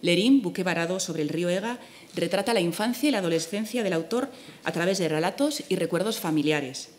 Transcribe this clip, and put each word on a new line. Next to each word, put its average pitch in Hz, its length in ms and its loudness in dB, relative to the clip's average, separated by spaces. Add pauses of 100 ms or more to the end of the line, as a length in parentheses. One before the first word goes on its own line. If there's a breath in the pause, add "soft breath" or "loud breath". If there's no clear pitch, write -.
Lerín, 220 400 6
buque 185 220 -4
varado 170 380 0
sobre 160 220 -2
el 147 40 0
río 170 220 -2
Ega, 214 280 -2 (380 loud breath)
retrata 190 380 0
la 202 80 4
infancia 220 480 0
y - 20 2
la 233 60 2
adolescencia 202 680 -2
del 185 80 0
autor 220 380 -2 (340 loud breath)
a - 80 -4
través 180 260 0
de 170 120 0
relatos 185 580 0
y 185 80 0
recuerdos 180 440 -2
familiares 147 800 0